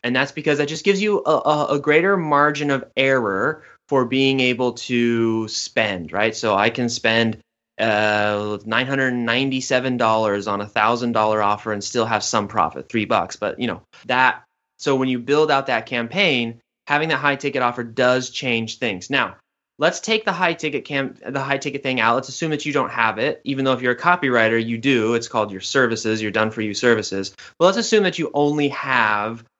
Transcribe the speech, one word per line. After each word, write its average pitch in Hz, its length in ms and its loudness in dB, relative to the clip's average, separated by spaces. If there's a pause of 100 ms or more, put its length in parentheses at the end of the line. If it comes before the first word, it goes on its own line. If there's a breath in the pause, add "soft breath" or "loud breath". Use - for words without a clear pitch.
And 120 120 -2
that's 139 160 0
because 151 280 0
that 147 100 -2
just 156 160 -8
gives 196 160 2
you 208 240 0
a, - 40 2
a, 151 460 2
a 143 40 0
greater 160 360 2
margin 147 560 2
of 135 140 -2 (100)
error 131 720 0 (240 loud breath)
for 131 160 2
being 135 340 2
able 123 340 2
to 117 760 0
spend, 92 640 -4
right? 110 200 0
So 107 220 0
I 104 140 4
can 120 180 -2
spend, 113 500 0 (420)
uh, 104 840 0
nine 113 200 0
hundred 135 260 0
ninety-seven 127 840 0
dollars 110 500 2
on 101 140 -2
a 104 60 -6
thousand 117 460 0
dollar 107 280 2
offer 104 320 0
and 101 100 -6
still 117 220 -2
have 107 180 0
some 104 240 0
profit, 80 420 -2
three 110 160 -2
bucks. 98 300 0
But, - 240 -6
you 120 60 -4
know, 92 160 -6 (240 loud breath)
that, 127 380 2 (340)
so 143 180 0
when 131 140 0
you 127 80 -2
build 147 320 2
out 139 180 2
that 117 200 -2
campaign, 120 720 -2 (260)
having 151 240 0
that 143 80 0
high 139 200 0
ticket 135 260 -2
offer 123 200 -2
does 127 460 0
change 113 480 -4
things. 101 320 -6
Now, 120 260 -2 (440)
let's 170 200 0
take 220 260 -2
the 196 60 0
high 170 220 0
ticket 147 320 -6
cam-, 139 300 -4 (100)
the 135 160 -6
high 139 160 -2
ticket 135 240 -6
thing 131 180 -2
out. 117 140 4
Let's 131 160 -2
assume 160 220 -4
that 147 160 -4
you 147 60 -4
don't 135 180 0
have 110 260 0
it, 131 280 -2
even 135 200 -2
though 131 80 4
if 123 80 -2
you're 123 120 2
a 120 40 -2
copywriter, 117 680 2
you 117 140 -4
do. 117 380 2
It's 117 120 -2
called 107 240 -2
your 95 100 -10
services, 113 600 0
your 107 100 -4
done 107 200 2
for 113 100 -8
you 104 140 -4
services. 107 600 0 (220 loud breath)
But 165 80 4
let's 190 120 4
assume 214 260 2
that 175 160 0
you 160 160 -2
only 147 340 2
have 113 720 0 (160)